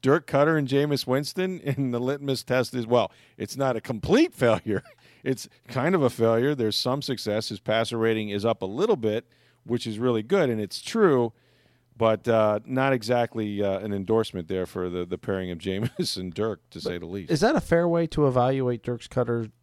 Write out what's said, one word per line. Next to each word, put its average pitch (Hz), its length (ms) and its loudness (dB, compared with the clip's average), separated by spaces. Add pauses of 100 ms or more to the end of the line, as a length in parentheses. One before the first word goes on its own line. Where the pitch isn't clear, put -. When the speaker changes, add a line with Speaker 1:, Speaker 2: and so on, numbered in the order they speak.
Speaker 1:
Dirk 135 260 2
Koetter 151 280 4
and 147 120 0
Jameis 139 400 0
Winston, 165 580 -2
and 135 260 -2
the 120 80 -2
litmus 139 440 -4
test 127 320 0
is, 120 100 -2
well, 113 260 2 (260)
it's - 200 -8
not 135 180 0
a 110 60 -6
complete 254 520 2
<laughs> - 20 -20
failure. 107 480 2 (400)
It's - 260 -4 (180)
kind 135 280 0
of 160 80 2
a 120 80 4
failure. 117 420 2
There's 113 220 0
some 135 260 -2
success. 110 480 -4
His 101 100 -8
passer 113 380 -2
rating 110 320 0
is 101 160 -4
up 113 160 0
a 95 60 -6
little 165 300 0
bit, 110 280 -2 (380)
which 120 240 -4
is 107 100 -6
really 117 240 0
good, 143 300 2
and 110 100 -2
it's - 180 -8
true, 143 540 2 (640)
but, 110 300 2
uh, 107 380 4
not 131 280 0
exactly, 110 720 0
uh, 98 160 0
an 104 140 -6
endorsement 98 540 0
there 90 200 -2
for 90 220 -4
the, 90 160 -4
the 90 120 -6
pairing 92 320 -4
of 87 80 -8
<laughs> - 20 -12
Jameis 101 580 -4
and 92 140 -8
Dirk, 104 400 -6
to - 60 -14
Speaker 2:
But 80 60 -14
Speaker 1:
say 87 160 -6
the 85 80 -12
least. 92 240 -6
Speaker 2:
is 156 80 0
that 233 160 4
a 226 60 0
fair 170 260 2
way 170 200 0
to 151 200 2
evaluate 127 560 0
Dirk 120 180 -6
Koetter's 117 480 -2 (140)